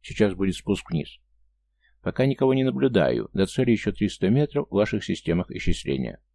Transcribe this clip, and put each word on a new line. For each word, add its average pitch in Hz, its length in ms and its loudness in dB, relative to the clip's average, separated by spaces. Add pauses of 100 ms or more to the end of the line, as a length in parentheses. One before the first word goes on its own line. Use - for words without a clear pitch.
Сейчас 101 320 -2
будет 92 200 -2
спуск - 340 -4
вниз. - 300 -6 (800)
Пока 127 260 -2
никого 131 280 2
не 131 80 2
наблюдаю. 110 720 2
До 95 140 0
цели 120 260 2
ещё 104 180 0
триста 98 400 -2
метров 143 400 0
в 92 40 -10
ваших 104 280 2
системах 87 480 -2
исчисления. - 720 -2 (140)